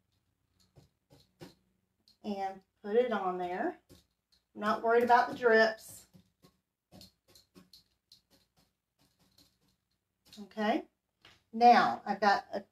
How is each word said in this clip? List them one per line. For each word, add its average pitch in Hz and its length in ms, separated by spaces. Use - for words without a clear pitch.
and 196 300
put 208 120
it 247 160
on 185 260
there. 185 380
I'm 208 60
not 214 220
worried 233 220
about 240 260
the - 80
drips. 226 680
Okay, 220 400
now 240 540
I've 202 140
got 196 240
a, 202 180